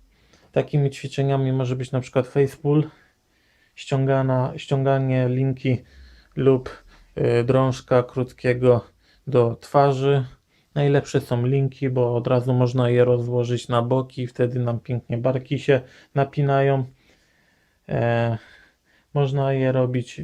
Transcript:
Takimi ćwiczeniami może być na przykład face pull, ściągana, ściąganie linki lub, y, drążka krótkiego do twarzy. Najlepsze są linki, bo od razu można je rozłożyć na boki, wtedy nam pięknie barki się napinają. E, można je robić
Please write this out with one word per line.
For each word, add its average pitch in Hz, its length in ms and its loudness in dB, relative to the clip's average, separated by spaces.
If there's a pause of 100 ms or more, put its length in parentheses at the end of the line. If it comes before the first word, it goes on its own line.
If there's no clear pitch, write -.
(520)
Takimi 139 380 -2
ćwiczeniami 135 640 -4
może 127 220 -2
być 127 160 -10
na 131 80 -2
przykład 127 280 -4
face 139 300 0
pull, 151 320 0 (840)
ściągana, 135 800 0
ściąganie 135 720 0
linki 131 540 -2 (520)
lub, 131 480 0 (340)
y, 120 260 2
drążka 127 600 2
krótkiego 123 840 0 (420)
do 120 280 2
twarzy. 139 720 2 (500)
Najlepsze 139 460 0
są 123 240 -2
linki, 135 440 0
bo 123 260 0
od 123 120 -2
razu 127 260 2
można 123 360 2
je 123 160 4
rozłożyć 120 600 0
na 120 140 2
boki, 127 460 -4
wtedy 123 320 -2
nam 120 200 -2
pięknie 120 380 -6
barki 131 420 -2
się 131 220 2 (340)
napinają. 139 720 0 (1040)
E, 117 480 0 (760)
można 139 400 0
je 131 180 0
robić 127 520 -2